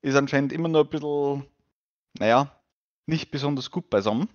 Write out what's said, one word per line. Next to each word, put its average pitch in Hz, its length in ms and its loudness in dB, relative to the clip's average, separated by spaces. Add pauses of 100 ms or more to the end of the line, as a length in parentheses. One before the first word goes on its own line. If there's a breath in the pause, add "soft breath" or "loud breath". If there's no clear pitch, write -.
ist 139 120 -2
anscheinend 139 380 2
immer 165 140 -2
noch 156 160 4
ein 143 60 0
bisschen, 143 580 -4 (720)
naja, 120 420 2 (460)
nicht 160 240 -2
besonders 143 400 -4
gut - 180 -8
beisammen 107 460 0